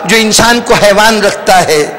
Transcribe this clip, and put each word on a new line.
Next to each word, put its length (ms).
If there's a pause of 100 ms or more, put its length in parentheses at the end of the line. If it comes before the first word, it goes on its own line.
جو 120
انسان 480
کو 100
حیوان 480
رکھتا 460
ہے 140 (160)